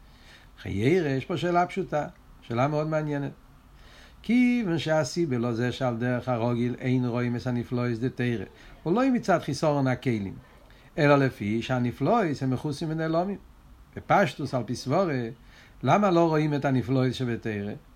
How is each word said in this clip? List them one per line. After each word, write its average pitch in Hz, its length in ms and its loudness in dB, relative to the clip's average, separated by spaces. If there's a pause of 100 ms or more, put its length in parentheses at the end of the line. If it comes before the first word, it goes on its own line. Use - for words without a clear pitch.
(600)
אחרי - 120 -10
ירא, 143 360 2
יש 135 180 -2
פה 175 120 -4
שאלה 175 280 2
פשוטה, 160 420 -4 (340)
שאלה 120 260 0
מאוד 151 200 -2
מעניינת. 147 440 -2 (920)
כיוון 240 560 2
שהסיבה 156 600 0
לא 117 160 0
זה 120 180 0
שעל 120 260 -2
דרך 123 320 -2
הרוגיל 120 500 0
אין 127 260 2
רואים 120 300 -2
את 120 120 -6
הנפלאות 120 520 -2
דתרא. 120 460 -2 (380)
הוא 160 100 0
לא 254 180 2
מצד 196 300 2
חיסרון 143 460 0
הכלים, 117 460 -2 (640)
אלא 147 180 6
לפי 117 460 0
שהנפלאות 131 800 0
הם 135 80 -2
מכוסים 139 420 -4
ונעלמים. 160 460 -2 (580)
בפשטוס 147 580 0
על 123 100 -2
פי 113 120 -6
סבורה, 135 520 0 (560)
למה 185 280 4
לא 170 160 6
רואים 156 260 2
את 143 120 -2
הנפלאות 127 480 2
שבתרא? 110 600 -4 (220)